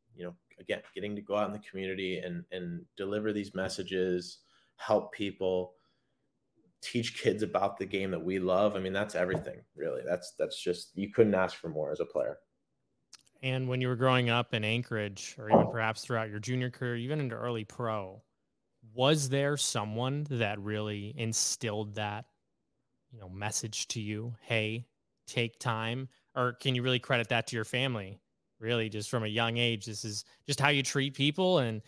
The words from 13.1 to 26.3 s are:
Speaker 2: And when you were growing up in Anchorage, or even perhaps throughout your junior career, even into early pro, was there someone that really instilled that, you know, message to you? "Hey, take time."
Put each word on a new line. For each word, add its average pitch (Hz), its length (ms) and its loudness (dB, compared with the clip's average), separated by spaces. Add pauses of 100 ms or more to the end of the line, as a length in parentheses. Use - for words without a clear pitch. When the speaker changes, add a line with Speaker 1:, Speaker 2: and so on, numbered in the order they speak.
Speaker 2:
And 131 240 -2
when 127 140 0
you 127 60 0
were 127 80 2
growing 123 340 6
up 120 240 2
in 110 100 0
Anchorage, 107 760 -2
or 110 120 -10
even 110 200 6
perhaps 113 340 -2
throughout 113 260 -2
your 104 100 -6
junior 127 300 -2
career, 123 260 -6
even 131 240 -4
into 123 160 -4
early 117 280 -4
pro, 107 580 -6 (720)
was 135 360 6
there 143 280 2
someone 123 720 0
that 107 300 2
really 107 580 -2
instilled 107 800 0
that, 107 300 -4 (840)
you 117 80 -20
know, 92 100 -14
message 104 600 -2
to 113 120 -2
you? 107 400 -4
"Hey, 113 460 0 (400)
take 117 320 0
time." 117 500 -2 (260)